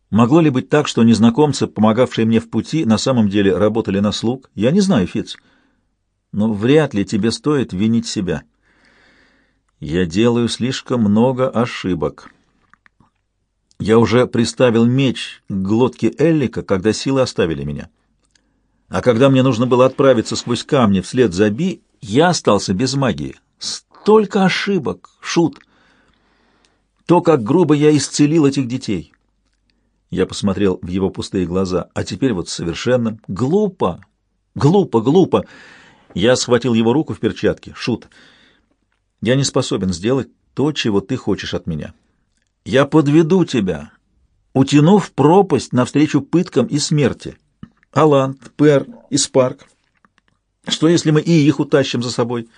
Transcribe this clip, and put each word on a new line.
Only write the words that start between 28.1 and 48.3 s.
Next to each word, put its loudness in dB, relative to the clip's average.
этих 0
детей. -8
Я -2
посмотрел -2
в -10
его -2
пустые -4
глаза. -4
А -6
теперь -4
вот -6
совершенно -4
глупо, -4
глупо, 2
глупо. 2
Я 2
схватил 0
его 2
руку -2
в -16
перчатке. -4
«Шут, -6
я 0
не 0
способен -2
сделать -2
то, -2
чего -2
ты -6
хочешь -6
от -8
меня. -8
Я 2
подведу 2
тебя, -6
утяну 4
в -4
пропасть 2
навстречу 0
пыткам 0
и -4
смерти. -2
Алант, 0